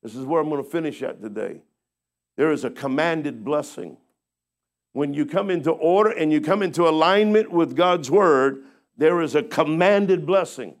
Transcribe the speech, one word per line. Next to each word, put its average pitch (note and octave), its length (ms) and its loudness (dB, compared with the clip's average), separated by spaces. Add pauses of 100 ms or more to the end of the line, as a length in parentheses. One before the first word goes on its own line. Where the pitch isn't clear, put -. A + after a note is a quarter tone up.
This A2+ 120 -16
is C3 100 -10
where D#3+ 160 0
I'm D#3 80 -2
gonna C#3+ 140 -4
finish D3 400 -6
at - 180 -10
today. G2+ 420 -10 (760)
There D#3 160 2
is C3+ 120 -4
a B2 60 -4
commanded C#3+ 720 -4
blessing. C#3 520 -8 (960)
When C#3+ 220 -4
you C#3+ 120 -2
come F#3+ 240 -4
into E3 220 -2
order F#3 380 2
and D#3 220 0
you D3+ 80 2
come G3 220 0
into E3+ 260 0
alignment G3+ 640 2
with E3 240 0
God's E3+ 360 2
word, C#3 540 4 (320)
there E3 240 4
is D3+ 140 -4
a D3 80 2
commanded F3 840 2
blessing. D3+ 540 -2